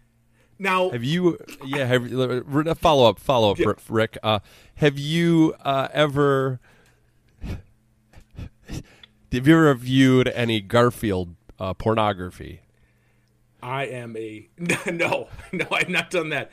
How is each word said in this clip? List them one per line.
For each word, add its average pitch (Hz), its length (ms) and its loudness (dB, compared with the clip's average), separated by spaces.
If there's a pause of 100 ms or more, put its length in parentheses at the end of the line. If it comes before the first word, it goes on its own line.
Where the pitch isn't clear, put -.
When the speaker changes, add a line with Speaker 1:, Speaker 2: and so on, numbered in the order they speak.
(580)
Speaker 1:
Now, 185 320 0
Speaker 2:
Have 120 140 -6
you, 170 340 0 (260)
yeah, 135 220 -4
have 123 240 2
you, 127 120 -4
a 139 520 -2
follow-up, 131 440 4
follow-up, 110 400 2
Speaker 1:
Yeah. - 100 2
Speaker 2:
R-, 101 80 -2 (120)
Rick. 110 340 -2
Uh, 107 160 0 (380)
have 143 220 2
you, 160 560 2 (100)
uh, 135 280 -2
ever, 139 680 0 (2000)
have - 840 -10
you 160 60 8
ever 156 200 6
viewed 127 540 4
any 117 320 -2
Garfield, 98 760 0 (240)
uh, 95 160 -6
pornography? 92 840 -4 (1040)
Speaker 1:
I 131 240 -6
am 117 300 -12
a, 107 360 -14
<laughs> - 60 -20 (320)
no, 165 380 -4 (240)
no, 160 180 -6
I've - 180 -4
not 170 220 -6
done 160 200 -4
that. 135 220 -8